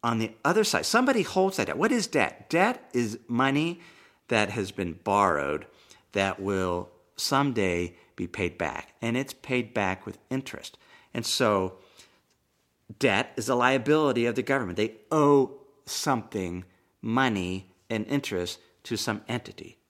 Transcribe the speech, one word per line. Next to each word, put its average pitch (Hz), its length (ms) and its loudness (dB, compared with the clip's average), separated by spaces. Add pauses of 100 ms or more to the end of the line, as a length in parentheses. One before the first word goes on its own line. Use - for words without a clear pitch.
On 117 160 2
the 113 140 -2 (100)
other 180 220 4
side, - 220 0
somebody 254 360 4
holds 190 360 0
that 107 80 2
debt. - 100 -4
What 214 160 2
is 233 140 0
debt? - 420 -2
Debt 196 460 0
is 117 240 0 (100)
money 139 520 0 (480)
that 104 220 2
has 107 220 -4
been 87 220 -4 (100)
borrowed 80 640 2 (460)
that 98 280 0
will 92 480 -2 (260)
someday 101 800 0 (220)
be 87 100 -6
paid 87 300 -4
back, 80 460 -6
and 117 160 -2
it's 135 160 -6
paid 123 400 -4
back 95 320 -2
with - 120 -12 (120)
interest. - 480 -10 (340)
And 117 140 -6
so 98 480 2 (1200)
debt 117 380 2
is 113 120 -6
a 131 60 2
liability 127 720 4
of 117 80 0
the 127 80 -2
government. 110 340 -2
They 110 200 -2 (140)
owe 147 420 6 (340)
something, 92 760 -4 (360)
money 107 680 -2 (180)
and 110 180 -4
interest, 107 520 -4 (260)
to 113 120 -4
some 107 320 -4
entity. - 500 -10 (120)